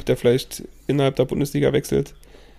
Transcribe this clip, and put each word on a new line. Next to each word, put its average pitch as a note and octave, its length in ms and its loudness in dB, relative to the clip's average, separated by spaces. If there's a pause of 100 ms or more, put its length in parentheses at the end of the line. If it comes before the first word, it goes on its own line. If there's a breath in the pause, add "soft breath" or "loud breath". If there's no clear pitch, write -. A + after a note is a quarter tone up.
der B2+ 120 2
vielleicht - 460 0 (240)
innerhalb C3+ 300 0
der C3 80 2
Bundesliga C#3+ 460 -2
wechselt. C#3 440 -2 (440 soft breath)